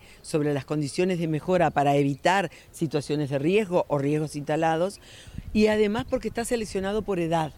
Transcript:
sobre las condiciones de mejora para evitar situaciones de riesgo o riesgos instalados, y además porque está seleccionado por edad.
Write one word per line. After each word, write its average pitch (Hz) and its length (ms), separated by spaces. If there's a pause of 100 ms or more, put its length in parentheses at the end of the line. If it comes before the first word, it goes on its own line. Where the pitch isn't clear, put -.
(220)
sobre 147 320
las 135 120
condiciones 160 540
de 165 100
mejora 160 400
para 143 260
evitar 147 560 (220)
situaciones 147 560
de 139 100
riesgo 180 480
o 147 100
riesgos 147 380
instalados, 160 640 (540)
y 214 140
además 214 420
porque 254 180
está 233 160
seleccionado 208 580
por 190 200
edad. 160 360